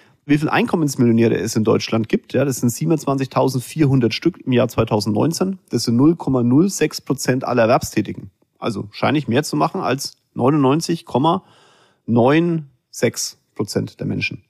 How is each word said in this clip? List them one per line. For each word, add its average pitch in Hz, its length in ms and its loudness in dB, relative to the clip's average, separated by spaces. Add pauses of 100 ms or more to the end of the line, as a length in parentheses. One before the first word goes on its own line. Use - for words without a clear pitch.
(260)
Wie 147 120 2
viel 151 120 -2
Einkommensmillionäre 123 880 2
es - 180 -4
in 113 80 0
Deutschland 110 460 0
gibt, - 240 -4
ja, 131 100 0
das 139 140 -2
sind 123 120 0
siebenundzwanzigtausendvierhundert 135 1400 0
Stück - 260 -2
im - 120 -6
Jahr 117 160 4
zweitausendneunzehn. 123 920 -2 (100)
Das - 160 -4
sind 117 100 0
null 151 200 4
Komma 127 280 0
null 139 260 4
sechs - 300 -4
Prozent 131 460 -4
aller 123 180 0
Erwerbstätigen. 107 640 -2 (300)
Also 104 320 -6
scheine 117 260 -2
ich 143 100 -4
mehr 127 160 0
zu - 120 -6
machen 156 260 -2
als 131 360 -4 (160)
neunundneunzig 147 720 0
Komma 160 380 0 (640)
neun 147 600 2 (240)
sechs - 480 -4 (160)
Prozent 107 440 -6
der - 80 -6
Menschen. - 420 -6